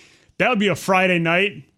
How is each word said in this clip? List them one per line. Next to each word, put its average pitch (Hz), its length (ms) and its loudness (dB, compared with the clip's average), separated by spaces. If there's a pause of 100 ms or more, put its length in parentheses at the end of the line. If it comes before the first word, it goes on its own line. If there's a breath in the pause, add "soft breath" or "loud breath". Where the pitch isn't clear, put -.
(380 soft breath)
that 202 120 0
would 240 100 0
be 208 80 0
a 170 80 0
Friday 185 440 0
night 170 440 -2 (140)